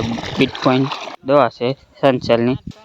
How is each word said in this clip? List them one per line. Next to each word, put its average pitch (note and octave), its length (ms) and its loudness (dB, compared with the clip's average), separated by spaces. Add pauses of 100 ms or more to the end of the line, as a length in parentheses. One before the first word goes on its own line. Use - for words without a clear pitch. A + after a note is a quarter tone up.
(380)
Bitcoin C3 440 2 (440)
દવા C3 300 4
છે A#2+ 100 -4 (340)
સનસેલની, B2 580 2 (260)